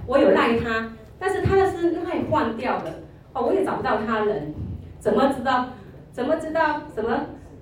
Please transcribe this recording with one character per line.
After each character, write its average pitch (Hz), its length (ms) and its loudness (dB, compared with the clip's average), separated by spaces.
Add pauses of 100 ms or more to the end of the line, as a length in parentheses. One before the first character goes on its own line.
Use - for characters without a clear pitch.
我 262 120 4
有 349 120 8
赖 240 280 4
她， 226 340 -2 (260)
但 381 140 -2
是 370 80 -2
她 381 160 4
的 381 160 6
是 339 200 2
赖 339 280 -2 (100)
换 233 260 2
掉 240 220 -2
的。 165 220 -10 (320)
哦， 247 140 -2
我 - 80 2
也 - 100 2
找 - 120 -2
不 - 60 -6
到 226 240 0
她 220 140 0
人， 151 340 -2 (460)
怎 214 120 2
么 262 240 4
知 247 60 -6
道？ 254 240 2 (460)
怎 247 120 -4
么 311 120 0
知 311 160 -6
道？ 320 300 0 (120)
怎 214 80 -4
么？ 233 160 0 (440)